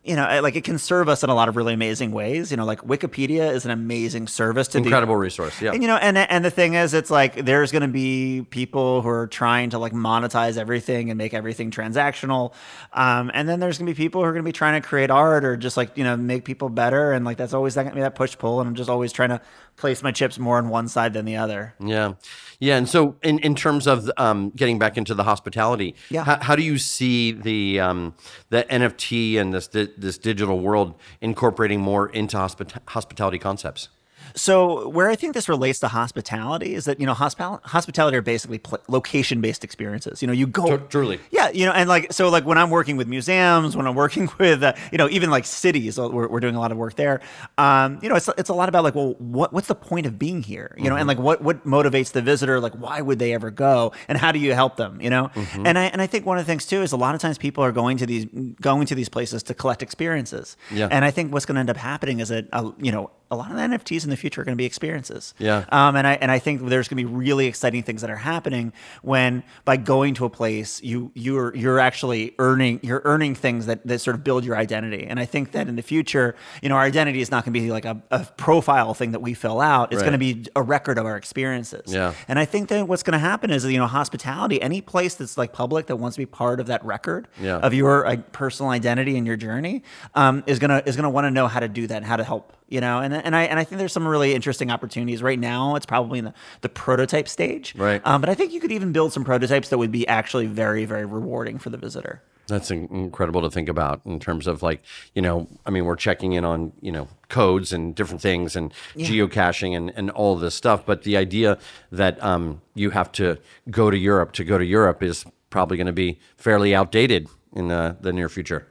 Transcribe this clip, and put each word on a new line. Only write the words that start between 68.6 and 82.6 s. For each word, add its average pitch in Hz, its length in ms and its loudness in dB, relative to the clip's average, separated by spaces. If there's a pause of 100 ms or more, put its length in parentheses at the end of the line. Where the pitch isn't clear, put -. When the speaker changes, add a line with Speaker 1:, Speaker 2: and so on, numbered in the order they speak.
Speaker 1:
when, 127 400 2 (220)
by - 140 4
going 135 360 2
to 123 100 -2
a 113 60 -2
place, 107 520 -4
you, 120 320 -6
you're, 127 420 -4
you're 127 240 2
actually 123 580 0
earning, 131 460 4
you're 123 200 -4
earning 147 300 2
things 120 320 -2
that, 113 200 -4
that 120 140 -2
sort 123 140 -2
of 143 80 -6
build 127 220 0
your 117 120 -2
identity. 110 520 -4
And 123 100 -6
I 123 60 -4
think 139 280 -4
that - 160 -4
in 120 60 -6
the 117 80 -6
future, 143 540 0 (260)
you 139 60 -2
know, 139 80 2
our 135 80 6
identity 139 360 2
is 120 120 -2
not 120 120 0
gonna 120 80 -4
be, 117 200 0
like, 110 120 -4
a, 110 160 -6 (120)
a 151 120 0 (120)
profile 135 580 4
thing 120 160 -2
that 113 100 -4
we 120 140 -4
fill 113 260 -2
out. 135 320 4
It's 104 100 2
Speaker 2:
Right. - 40 2
Speaker 1:
gonna 143 120 2
be 120 360 -2
a 139 80 2
record 135 340 0
of 110 80 -2
our 110 120 -4
experiences. 123 760 -8
Speaker 2:
Yeah. 92 200 0 (160)
Speaker 1:
And 131 100 2
I 151 60 4
think 202 240 -2